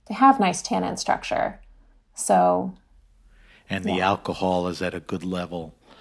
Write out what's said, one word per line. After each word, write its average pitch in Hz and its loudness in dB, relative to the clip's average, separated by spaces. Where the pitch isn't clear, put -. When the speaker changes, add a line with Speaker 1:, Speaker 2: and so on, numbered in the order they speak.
Speaker 1:
They 208 -8
have 269 6
nice 185 0
tannin 190 -4
structure. - -4
So, - 2
Speaker 2:
And 95 -6
the 92 -2
Speaker 1:
yeah. 92 2
Speaker 2:
alcohol 92 0
is 87 -6
at 92 -4
a 87 -8
good 87 -8
level. 87 -8